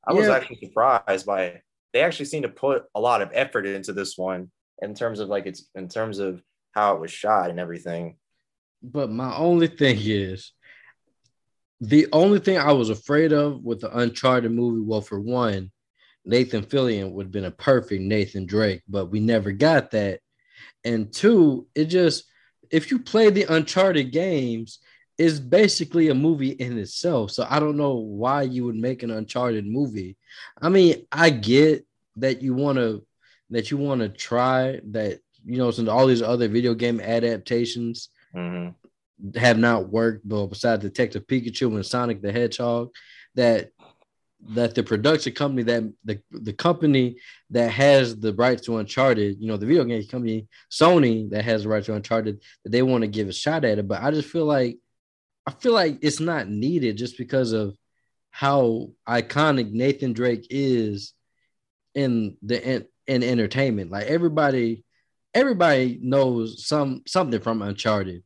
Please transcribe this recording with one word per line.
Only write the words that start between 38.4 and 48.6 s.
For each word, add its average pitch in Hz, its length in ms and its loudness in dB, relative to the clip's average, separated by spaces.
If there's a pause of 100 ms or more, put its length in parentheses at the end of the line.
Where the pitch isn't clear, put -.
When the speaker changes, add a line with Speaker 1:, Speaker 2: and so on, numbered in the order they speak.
Speaker 2:
have 117 180 4
not 113 300 2
worked, 110 400 -2
but 104 200 -2
besides 101 360 -2
Detective 104 420 -4
Pikachu 117 480 -2
and 101 120 -4
Sonic 117 360 -4
the 101 120 -6
Hedgehog, 120 560 -2 (460)
that, 117 340 2 (800)
that 113 260 0
the 120 80 2
production 135 480 2
company 135 320 -2
that 117 200 0 (200)
the, 104 160 -6 (120)
the 107 200 -10
company 139 640 2 (360)
that 117 200 0
has 127 480 4
the 107 140 -2
rights 120 320 0